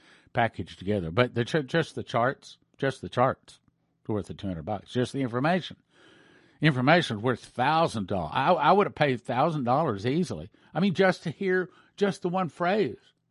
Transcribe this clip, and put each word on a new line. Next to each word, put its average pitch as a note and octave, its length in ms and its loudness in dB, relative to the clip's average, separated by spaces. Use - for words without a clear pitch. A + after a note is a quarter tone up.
package A2 440 -2
together. F2+ 340 -2
But A#2+ 240 0
the A#2+ 100 0
ch-, D3 220 -2
just D#3+ 280 -2
the A2+ 80 -8
charts, - 560 -4
just C3+ 240 -4
the F#2 80 -10
charts, - 520 -2
worth G#2 200 -4
the F2 80 -12
two D#2+ 120 -12
hundred E2+ 180 -6
bucks. G2 260 -8
Just A#2+ 220 -2
the C#3 80 -6
information. C3+ 560 -2
Information's C3+ 600 2
worth A#2+ 220 -2
thousand C3 640 0
dollars. F2 280 -2
I, C#3 180 2
I D#3 200 4
would G3 140 4
have - 80 -8
paid C3+ 260 2
thousand C#3+ 440 0
dollars A#2+ 420 0
easily. B2 440 -4
I D3 60 -2
mean, F#3+ 140 2
just F#3 280 2
to E3+ 80 -6
hear F#3 380 -2
just G3 260 0
the F#3 60 -2
one F3+ 200 -2
phrase, F3 480 0